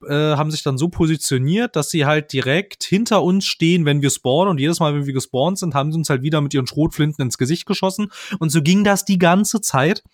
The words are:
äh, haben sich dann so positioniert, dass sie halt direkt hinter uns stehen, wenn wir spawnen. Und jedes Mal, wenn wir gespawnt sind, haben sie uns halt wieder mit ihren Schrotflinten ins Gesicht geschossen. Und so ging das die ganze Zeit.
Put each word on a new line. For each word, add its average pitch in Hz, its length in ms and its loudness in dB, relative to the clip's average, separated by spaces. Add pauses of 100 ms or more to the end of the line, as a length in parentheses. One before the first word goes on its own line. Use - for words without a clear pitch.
äh, 151 300 0
haben 151 160 -2
sich 151 100 -6
dann 139 160 -2
so 165 120 0
positioniert, 160 880 0
dass 147 120 -2
sie 151 160 0
halt 151 280 0
direkt 131 500 -2
hinter 202 400 2
uns 185 220 2
stehen, 170 400 2
wenn 143 160 2
wir 139 80 2
spawnen. 160 420 0
Und 147 80 0
jedes 160 220 0
Mal, 147 120 2
wenn 143 120 -2
wir 139 80 -6
gespawnt 135 440 -2
sind, 170 160 -4
haben 143 200 -2
sie 160 40 -2
uns 160 120 -2
halt 131 140 0
wieder 156 180 0
mit 139 120 -4
ihren 131 140 0
Schrotflinten 151 560 -2
ins 123 140 -4
Gesicht 139 280 -2
geschossen. 190 460 -4 (280)
Und 160 100 0
so 156 120 0
ging 185 220 4
das 202 220 2
die 196 120 2
ganze 185 440 2
Zeit. 147 420 0 (100)